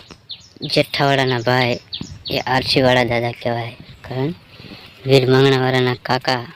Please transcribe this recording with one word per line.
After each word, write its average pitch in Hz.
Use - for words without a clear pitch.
જેઠાવાળાના 135
ભાઈ 123
એ 139
આર 127
સી -
વાળા 123
દાદા 117
કહેવાય. 117
કારણ 131
વીર 135
માંગણાવાળાના 131
કાકા, 127